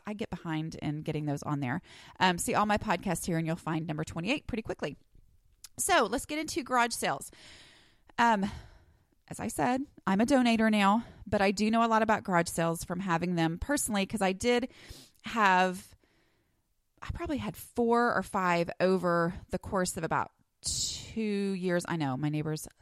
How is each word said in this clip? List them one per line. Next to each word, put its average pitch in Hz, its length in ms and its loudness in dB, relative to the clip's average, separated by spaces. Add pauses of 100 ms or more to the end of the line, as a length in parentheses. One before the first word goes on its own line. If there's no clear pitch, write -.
I 208 80 -8
get 208 160 -8
behind 160 460 -6
in 151 260 -6
getting 151 240 -4
those 143 160 -2
on 147 180 -2
there. 139 220 -4 (380)
Um, 185 180 4
see 208 160 -4
all 202 140 2
my 208 100 2
podcasts 196 480 -2
here, 170 140 0
and 165 80 -2
you'll 160 80 -2
find 160 320 -4
number 156 160 -6
twenty-eight 185 420 -6
pretty 220 160 -6
quickly. 156 360 -8 (800)
So 311 280 2
let's 220 200 -4
get 302 120 -6
into 311 260 -4
garage 240 300 0
sales. - 380 -4 (880)
Um, 214 300 4 (800)
as - 100 -10
I - 80 -6
said, 254 340 0 (240)
I'm 196 160 4
a 240 40 4
donator 233 460 4
now, 208 320 4 (220)
but 208 160 0
I 196 100 6
do 208 180 0
know 226 160 4
a - 20 2
lot 220 140 4
about 220 220 2
garage 175 240 2
sales 165 360 -2
from 180 160 -6
having 180 360 0
them 165 240 2
personally, 214 460 0
'cause 214 160 -4
I 190 100 4
did 240 380 0 (540)
have, 185 720 2 (1080)
I - 120 -8
probably 339 240 -4
had 214 180 -6
four 233 580 2
or 190 100 0
five 175 460 2 (100)
over 175 540 2 (160)
the 185 100 -4
course 185 380 -2
of 180 60 -4
about 151 280 -2 (300)
two - 600 -6
years. 196 640 0
I 165 100 -2
know 139 200 -2
my 151 120 -2
neighbors 151 380 -4 (140)